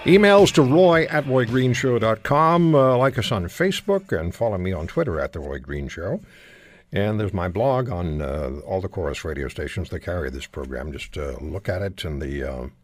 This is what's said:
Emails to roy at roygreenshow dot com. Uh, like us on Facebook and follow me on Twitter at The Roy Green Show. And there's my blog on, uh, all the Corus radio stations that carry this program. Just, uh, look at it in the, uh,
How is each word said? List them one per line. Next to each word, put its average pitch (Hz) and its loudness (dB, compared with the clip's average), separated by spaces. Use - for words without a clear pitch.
Emails 202 8
to 165 6
roy 165 6
at 147 -2
roygreenshow 127 2
dot 110 0
com. 160 4
Uh, 131 6
like 131 2
us 117 -2
on 92 -2
Facebook 196 -2
and 87 -2
follow 107 -2
me 92 -2
on 85 -4
Twitter 117 -2
at 69 -4
The 78 -10
Roy 71 -8
Green 69 -8
Show. 101 -8
And 104 -2
there's 101 -2
my 92 -2
blog 123 0
on, 87 -4
uh, 69 -6
all 90 -4
the 90 -8
Corus 76 -6
radio 69 -6
stations 80 -8
that 82 -10
carry 87 -6
this 67 -10
program. 67 -10
Just, - -14
uh, 69 -8
look 71 -8
at 92 -4
it 98 -8
in 76 -8
the, 69 -6
uh, 65 -8